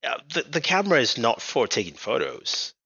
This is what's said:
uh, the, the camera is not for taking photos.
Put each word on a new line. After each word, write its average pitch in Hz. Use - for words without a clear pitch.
uh, 131
the, 165
the 156
camera 185
is 117
not 117
for -
taking 87
photos. -